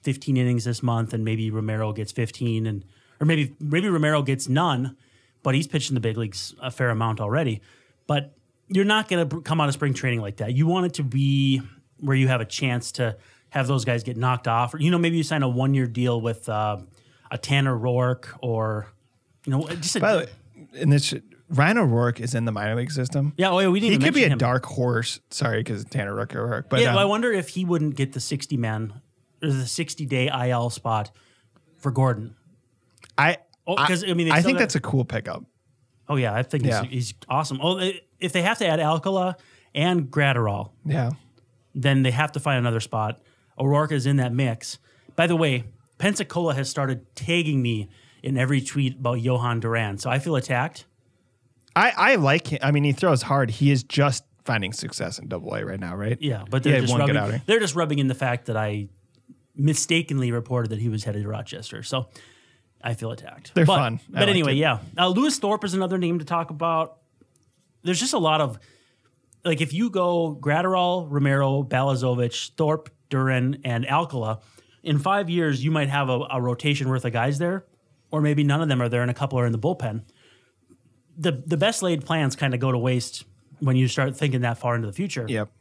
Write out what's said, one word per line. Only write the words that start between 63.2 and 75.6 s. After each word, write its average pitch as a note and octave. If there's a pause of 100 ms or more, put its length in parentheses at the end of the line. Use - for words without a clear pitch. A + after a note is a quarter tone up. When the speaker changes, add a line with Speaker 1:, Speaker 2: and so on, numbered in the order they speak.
Speaker 2:
They're E3+
Speaker 1:
But, F3+
Speaker 2:
fun. B2
I -
Speaker 1:
but -
Speaker 2:
liked G3+
Speaker 1:
anyway, D#3+
Speaker 2:
it. C#3
Speaker 1:
yeah. C#3+ (200)
Uh, F3+
Lewis B3+
Thorpe G#3
is F#3
another F#3
name F3
to D#3
talk E3
about. E3 (880)
There's F3
just C4
a B3
lot D#3
of, B2 (840)
like, E3
if C#3
you A3
go F3
Graterol, F3+
Romero, C#3
Balazovic, B2+
Thorpe, D#3 (180)
Duran, C3
and B2
Alcala, B2+ (420)
in D3+
five F#3
years, D#3